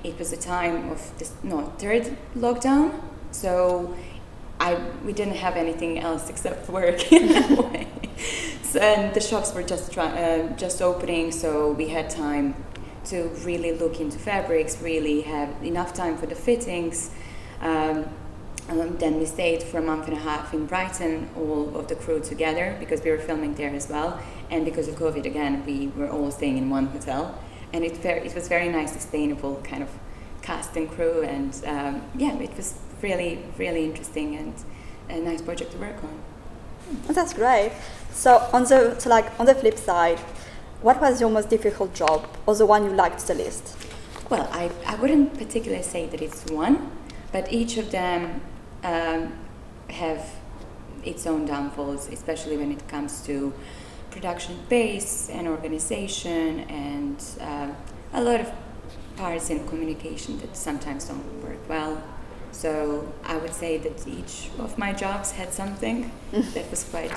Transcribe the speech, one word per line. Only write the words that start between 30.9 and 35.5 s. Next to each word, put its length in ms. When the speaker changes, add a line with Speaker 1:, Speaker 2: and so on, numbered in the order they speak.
Speaker 1:
And, 320
um, 340
yeah, 240
it 180
was 160
really, 420
really 280
interesting 500
and 180
a 140
nice 200
project 300